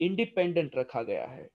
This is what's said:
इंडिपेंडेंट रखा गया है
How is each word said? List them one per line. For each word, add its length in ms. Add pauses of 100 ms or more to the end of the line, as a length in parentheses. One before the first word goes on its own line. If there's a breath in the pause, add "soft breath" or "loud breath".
इंडिपेंडेंट 720
रखा 280
गया 220
है 300